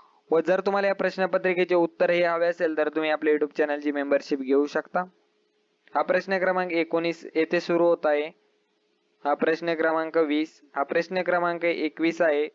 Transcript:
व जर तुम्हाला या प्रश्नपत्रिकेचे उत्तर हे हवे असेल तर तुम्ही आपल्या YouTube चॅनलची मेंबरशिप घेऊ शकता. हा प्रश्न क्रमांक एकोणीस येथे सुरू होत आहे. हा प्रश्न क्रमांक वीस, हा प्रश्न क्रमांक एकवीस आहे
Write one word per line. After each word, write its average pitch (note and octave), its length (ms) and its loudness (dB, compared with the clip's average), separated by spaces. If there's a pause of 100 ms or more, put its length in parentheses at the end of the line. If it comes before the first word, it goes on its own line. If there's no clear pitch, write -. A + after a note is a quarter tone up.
(300)
व D#3+ 160 4
जर F#3 140 2
तुम्हाला G3 280 0
या G3 60 2
प्रश्नपत्रिकेचे F#3 800 0
उत्तर E3+ 360 2
हे F3 140 2
हवे E3+ 220 0
असेल E3+ 300 -2
तर D3+ 120 0
तुम्ही D#3 220 -2
आपल्या D3+ 240 2
YouTube D3 240 -2
चॅनलची D3 340 0
मेंबरशिप C#3+ 480 -2
घेऊ C3+ 260 2
शकता. E3+ 380 -4 (880)
हा D3+ 80 2
प्रश्न F#3 360 -2
क्रमांक F3+ 340 -2
एकोणीस E3 520 -2 (100)
येथे D#3+ 260 0
सुरू E3+ 260 2
होत E3 200 2
आहे. D3 200 2 (1000)
हा C#3+ 100 0
प्रश्न E3 400 0
क्रमांक D#3+ 440 -2
वीस, D#3 420 0 (160)
हा C#3 60 0
प्रश्न E3+ 400 -2
क्रमांक F3 420 -2
एकवीस E3 580 -2
आहे D3+ 320 2